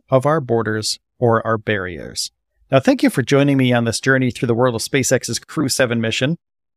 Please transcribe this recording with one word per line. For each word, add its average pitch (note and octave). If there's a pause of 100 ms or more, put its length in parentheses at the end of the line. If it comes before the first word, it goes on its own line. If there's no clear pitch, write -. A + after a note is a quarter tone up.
of C3
our D3+
borders A2 (200)
or A#2
our A2+
barriers. F2+ (400)
Now, C3+
thank C4
you C#4
for C#3
joining C#3
me B2+
on A#2
this A2+
journey C3
through -
the A#2
world B2
of A2
SpaceX's B2
Crew D3
seven A#2
mission. B2+ (400)